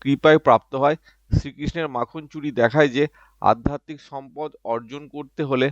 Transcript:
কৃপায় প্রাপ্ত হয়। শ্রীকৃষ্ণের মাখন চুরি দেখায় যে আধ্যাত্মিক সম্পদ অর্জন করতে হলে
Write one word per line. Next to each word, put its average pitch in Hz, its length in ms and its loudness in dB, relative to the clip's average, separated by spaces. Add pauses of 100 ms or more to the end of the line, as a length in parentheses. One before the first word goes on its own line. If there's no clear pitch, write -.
কৃপায় 156 360 4
প্রাপ্ত 135 380 2
হয়। 139 200 2 (380)
শ্রীকৃষ্ণের 147 540 -4
মাখন 139 400 -8
চুরি 147 240 -10
দেখায় 123 380 2
যে 139 180 0 (340)
আধ্যাত্মিক 135 600 -2
সম্পদ 139 640 -14
অর্জন 117 440 -8
করতে 147 360 -10
হলে 135 280 0